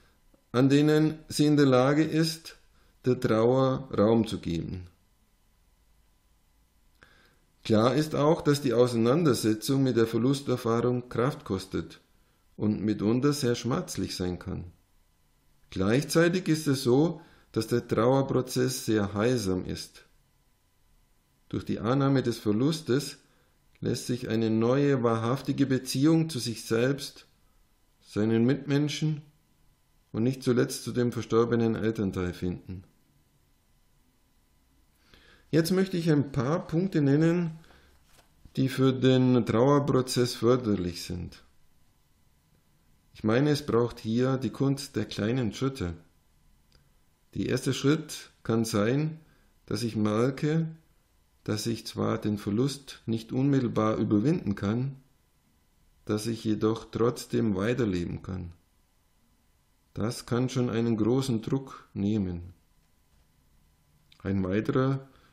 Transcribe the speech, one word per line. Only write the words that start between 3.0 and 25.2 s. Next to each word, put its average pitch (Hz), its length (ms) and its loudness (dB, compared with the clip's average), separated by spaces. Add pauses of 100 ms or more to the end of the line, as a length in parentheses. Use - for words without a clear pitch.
der 123 140 2
Trauer 127 800 2
Raum 113 300 4
zu 92 120 -6
geben. 87 480 -6 (2750)
Klar 113 300 4
ist 156 200 0
auch, 147 280 2
dass 143 180 2
die 123 140 0
Auseinandersetzung 120 1080 2
mit 127 140 2
der 113 100 4
Verlusterfahrung 120 1000 0
Kraft - 360 -2
kostet - 560 -6 (560)
und 107 260 0
mitunter 113 500 2
sehr 120 220 -2
schmerzlich 120 600 -6
sein 90 240 -4
kann. 87 260 -10 (1080)
Gleichzeitig 151 800 0
ist 156 180 0
es 135 160 0
so, 151 380 2 (320)
dass 110 140 -4
der 120 200 -2
Trauerprozess 127 1000 0
sehr 104 300 0
heilsam 104 500 0
ist. - 400 -12 (1400)
Durch 98 160 -6
die 104 160 -6
Annahme 135 420 2
des 117 160 -2
Verlustes 131 800 -2 (640)
lässt 120 260 -4
sich 123 220 -4
eine 113 220 0
neue, 127 520 2
wahrhaftige 123 640 0